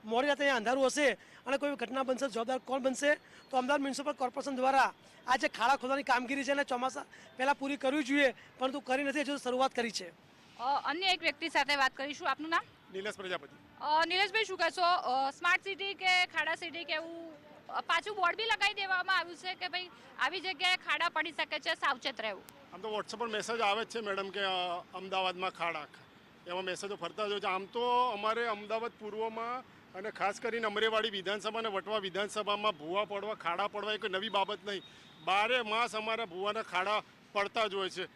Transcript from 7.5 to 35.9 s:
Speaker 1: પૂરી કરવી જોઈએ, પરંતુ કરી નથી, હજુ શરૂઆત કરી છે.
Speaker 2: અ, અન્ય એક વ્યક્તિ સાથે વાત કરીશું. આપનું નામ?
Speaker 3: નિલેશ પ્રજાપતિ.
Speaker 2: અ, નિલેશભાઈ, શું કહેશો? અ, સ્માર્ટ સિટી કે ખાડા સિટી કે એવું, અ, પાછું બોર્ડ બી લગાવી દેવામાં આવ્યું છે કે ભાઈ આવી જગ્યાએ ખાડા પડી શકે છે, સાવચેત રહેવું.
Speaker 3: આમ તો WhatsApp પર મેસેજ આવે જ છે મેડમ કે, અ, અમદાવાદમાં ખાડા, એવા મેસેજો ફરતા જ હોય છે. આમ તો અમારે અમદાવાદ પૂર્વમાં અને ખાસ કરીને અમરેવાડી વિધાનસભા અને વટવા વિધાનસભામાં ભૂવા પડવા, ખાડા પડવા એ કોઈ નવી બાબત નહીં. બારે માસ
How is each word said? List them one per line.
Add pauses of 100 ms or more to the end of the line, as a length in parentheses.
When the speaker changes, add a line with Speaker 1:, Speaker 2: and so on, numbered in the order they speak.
Speaker 1:
પૂરી
કરવી
જોઈએ, (240)
પરંતુ
કરી
નથી,
હજુ
શરૂઆત
કરી
છે.
Speaker 2:
અ,
અન્ય
એક
વ્યક્તિ
સાથે
વાત
કરીશું.
આપનું
નામ?
Speaker 3:
નિલેશ
પ્રજાપતિ. (240)
Speaker 2:
અ,
નિલેશભાઈ,
શું
કહેશો?
અ,
સ્માર્ટ
સિટી
કે
ખાડા
સિટી
કે
એવું, (360)
અ,
પાછું
બોર્ડ
બી
લગાવી
દેવામાં
આવ્યું
છે
કે
ભાઈ (280)
આવી
જગ્યાએ
ખાડા
પડી
શકે
છે,
સાવચેત
રહેવું. (280)
Speaker 3:
આમ
તો
WhatsApp
પર
મેસેજ
આવે
જ
છે
મેડમ
કે,
અ, (120)
અમદાવાદમાં
ખાડા, (600)
એવા
મેસેજો
ફરતા
જ
હોય
છે.
આમ
તો
અમારે
અમદાવાદ (100)
પૂર્વમાં (380)
અને
ખાસ
કરીને
અમરેવાડી
વિધાનસભા
અને
વટવા
વિધાનસભામાં
ભૂવા
પડવા,
ખાડા
પડવા
એ
કોઈ
નવી
બાબત
નહીં. (420)
બારે
માસ